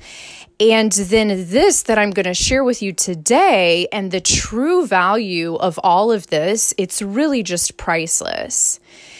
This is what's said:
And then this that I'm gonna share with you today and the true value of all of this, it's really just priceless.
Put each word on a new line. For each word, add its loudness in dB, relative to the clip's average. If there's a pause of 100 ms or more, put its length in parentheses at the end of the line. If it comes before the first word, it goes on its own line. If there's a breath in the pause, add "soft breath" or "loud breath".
(600 loud breath)
And 4
then 0
this 2
that 0
I'm 2
gonna -2
share 0
with 0
you -4
today 2
and -6
the -4
true 0
value 0
of -2
all 2
of -2
this, 0
it's -4
really -2
just -4
priceless. -4 (400 loud breath)